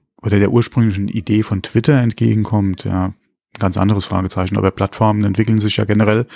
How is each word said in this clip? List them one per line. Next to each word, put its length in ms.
oder 160
der 140
ursprünglichen 560
Idee 360
von 180
Twitter 400
entgegenkommt, 840
ja, 300
ganz 200
anderes 260
Fragezeichen. 540
Aber 140
Plattformen 520
entwickeln 380
sich 160
ja 80
generell 500